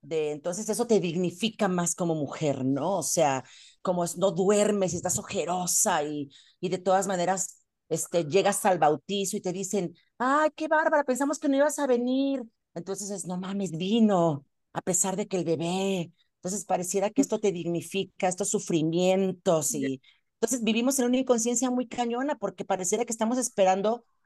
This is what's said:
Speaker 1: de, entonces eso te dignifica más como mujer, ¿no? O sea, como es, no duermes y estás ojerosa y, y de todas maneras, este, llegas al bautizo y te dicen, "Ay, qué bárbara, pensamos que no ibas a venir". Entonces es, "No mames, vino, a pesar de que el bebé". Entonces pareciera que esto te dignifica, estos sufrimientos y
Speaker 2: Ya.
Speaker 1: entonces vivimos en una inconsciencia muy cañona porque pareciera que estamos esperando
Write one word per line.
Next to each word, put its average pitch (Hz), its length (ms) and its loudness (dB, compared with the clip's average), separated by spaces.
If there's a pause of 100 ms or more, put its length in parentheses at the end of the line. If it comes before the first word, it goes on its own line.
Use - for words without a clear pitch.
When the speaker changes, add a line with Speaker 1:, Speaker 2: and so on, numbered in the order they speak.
Speaker 1:
de, 151 300 -2
entonces 170 380 -6
eso 226 180 -2
te 214 120 6
dignifica 180 680 -2
más 180 280 0
como 170 200 0
mujer, 139 500 -2
¿no? 139 340 0
O 151 40 -6
sea, 135 400 0 (380)
como 175 220 0
es, 170 140 -6
no 190 140 2
duermes 202 640 2
y 175 40 -4
estás 180 220 -4
ojerosa 180 840 -2
y, 147 260 -6 (300)
y 180 100 -4
de 180 80 -2
todas 185 300 2
maneras, 185 560 -2 (260)
este, 165 360 -2
llegas 190 400 2
al 185 140 4
bautizo 190 580 0
y - 40 -6
te 180 120 -4
dicen, 185 420 -4 (220)
"Ay, 285 380 2
qué 311 120 -6
bárbara, 311 360 4
pensamos 277 360 -2
que 302 100 0
no 269 80 2
ibas 294 220 2
a 285 80 -2
venir". 254 560 0 (300)
Entonces 190 380 -8
es, 190 140 -8
"No 180 120 -6
mames, 190 340 -4
vino, 185 760 4 (280)
a - 80 -4
pesar 190 340 0
de 180 120 -4
que 185 100 -2
el 170 80 0
bebé". 175 640 -2 (260)
Entonces 185 280 -6
pareciera 185 440 0
que 240 120 0
esto 220 180 2
te 208 120 2
dignifica, 170 760 -4
estos 185 220 -2
sufrimientos 180 1200 2
y 135 280 -4
Speaker 2:
Ya. - 120 -20 (280)
Speaker 1:
entonces 233 220 -2
vivimos 233 360 2
en 247 60 2
una 247 120 2
inconsciencia 247 540 0
muy 247 160 -2
cañona 240 500 -4
porque 196 280 -8
pareciera 196 400 -2
que 233 80 -8
estamos 220 240 0
esperando 208 680 2 (220)